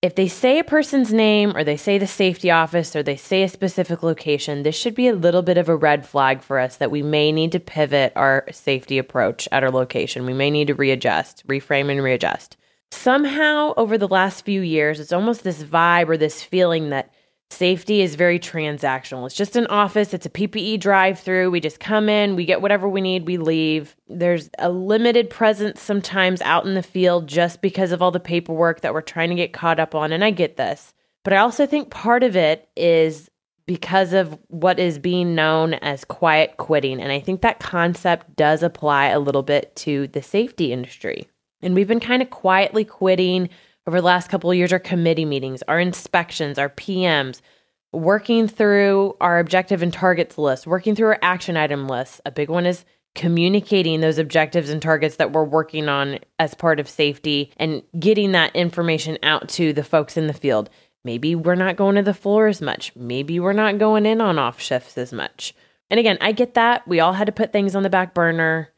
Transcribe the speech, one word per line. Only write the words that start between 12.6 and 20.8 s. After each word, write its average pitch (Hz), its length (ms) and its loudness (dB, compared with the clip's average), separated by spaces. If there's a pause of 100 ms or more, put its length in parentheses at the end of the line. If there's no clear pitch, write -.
Somehow 294 840 0
over 226 200 0
the 196 120 0
last 190 340 0
few 196 160 -2
years, 156 400 0
it's 151 140 -6
almost 220 320 -2
this 156 180 -6
vibe 170 460 2
or 160 80 2
this 151 260 -2
feeling 165 460 0
that 135 240 -6 (360)
safety 185 520 0
is 160 140 0
very 175 240 2
transactional. 143 880 -6
It's - 80 -12
just 202 200 -4
an 240 120 2
office. 208 440 0
It's 180 140 -8
a 170 40 -10
P 202 180 -4
P 220 120 -6
E 214 180 -4
drive-through. 185 720 2